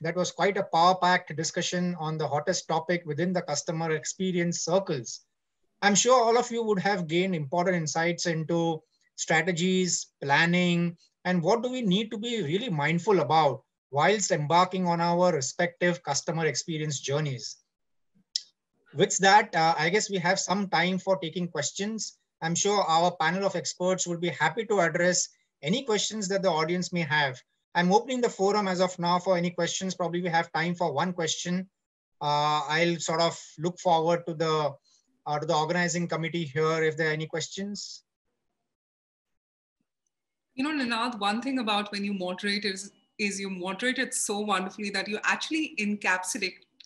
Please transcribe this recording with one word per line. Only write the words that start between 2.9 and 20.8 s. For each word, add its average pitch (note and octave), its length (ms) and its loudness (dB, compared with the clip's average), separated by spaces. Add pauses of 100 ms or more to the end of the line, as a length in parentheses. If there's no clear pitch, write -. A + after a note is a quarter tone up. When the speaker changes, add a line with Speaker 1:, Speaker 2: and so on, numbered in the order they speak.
Speaker 1:
within E3 280 -2
the F3 80 -2
customer E3 500 -4
experience F3 680 -2
circles. E3 640 -2 (560)
I'm G3+ 140 4
sure A#3+ 280 6
all A3+ 140 6
of A#3+ 120 2
you A#3 140 -2
would G#3 160 2
have F#3+ 280 0
gained F3+ 280 0
important F3 400 0
insights E3 500 -2
into E3 560 0 (360)
strategies, F3+ 920 0 (160)
planning, E3+ 720 2 (300)
and F3+ 180 2
what A3+ 180 4
do B3 80 -2
we B3+ 120 -4
need A3 300 2
to A#3 60 -8
be A3+ 240 -4
really F#3+ 280 -2
mindful E3+ 500 2
about C#3+ 420 2 (300)
whilst F#3 400 2
embarking F3 560 2
on E3+ 140 0
our F3 320 4
respective F3 720 -2
customer D#3+ 420 -2
experience D3+ 540 -4
journeys. C#3 580 -4 (1400)
With F#3 220 4
that, G3 380 6
uh, D#3+ 220 4
I D#3 120 2
guess G#3 200 2
we G3 100 -2
have F#3 200 2
some F#3+ 300 -2
time F3+ 300 2